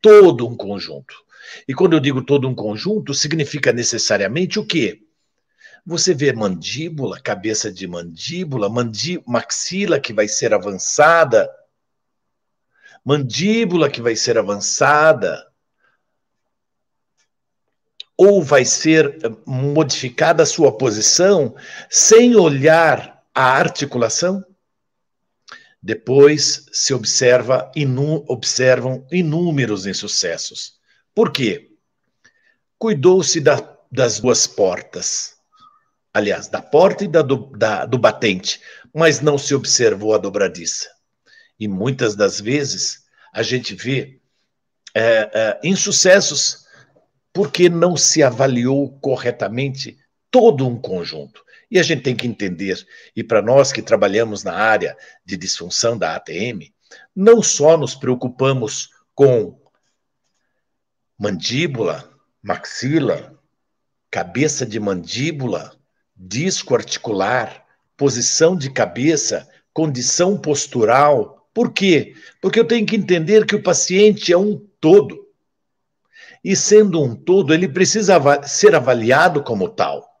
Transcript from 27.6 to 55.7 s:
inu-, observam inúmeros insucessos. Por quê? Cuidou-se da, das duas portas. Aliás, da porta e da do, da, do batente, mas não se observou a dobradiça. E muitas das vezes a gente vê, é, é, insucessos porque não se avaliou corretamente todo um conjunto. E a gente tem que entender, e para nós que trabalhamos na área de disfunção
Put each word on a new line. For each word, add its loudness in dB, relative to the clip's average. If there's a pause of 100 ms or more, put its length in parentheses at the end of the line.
inu-, -2
observam -2
inúmeros -2
insucessos. -8 (400)
Por 2
quê? -6 (1040)
Cuidou-se 2
da, 4 (360)
das 0
duas 0
portas. -6 (760)
Aliás, -4
da -8
porta 2
e -8
da 2
do, -4
da, -2
do -4
batente, -2 (320)
mas 2
não 0
se -4
observou 0
a 2
dobradiça. -6 (720)
E -6
muitas -4
das 0
vezes -6 (260)
a -8
gente -6
vê, -8 (760)
é, 2
é, -2
insucessos 0 (680)
porque 2
não 0
se 2
avaliou 0
corretamente -6 (320)
todo 4
um -6
conjunto. -10 (260)
E 2
a 2
gente -2
tem -4
que -8
entender, -6 (320)
e -8
para 0
nós 2
que -8
trabalhamos 0
na -8
área 0 (260)
de -12
disfunção -4